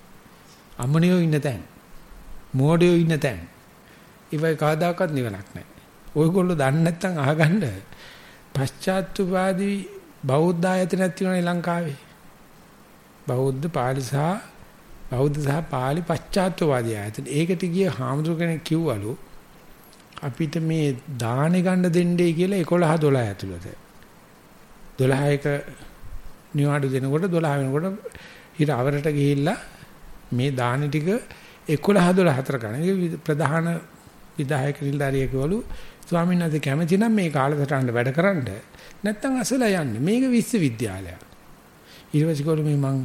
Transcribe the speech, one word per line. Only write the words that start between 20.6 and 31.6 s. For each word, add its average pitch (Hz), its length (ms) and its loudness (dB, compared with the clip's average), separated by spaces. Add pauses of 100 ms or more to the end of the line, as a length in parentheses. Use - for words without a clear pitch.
මේ 160 260 0 (280)
දානේ 135 460 2
ගන්න 180 320 2
දෙන්නේ 175 400 4
කියලා 185 300 0
එකොළහ 165 340 4
දොළහ 143 240 4
ඇතුළත. 95 460 -6 (1300)
දොළහ 135 340 2
එක 143 180 0 (1040)
නිවාඩු 143 400 0
දෙනකොට 135 380 0
දොළහ 165 240 0
වෙනකොට 143 460 -2 (540)
හිර 147 180 0
අවරට 143 400 0
ගිහිල්ලා 143 480 2 (720)
මේ 127 220 0
දානේ 139 380 0
ටික 151 180 -2 (580)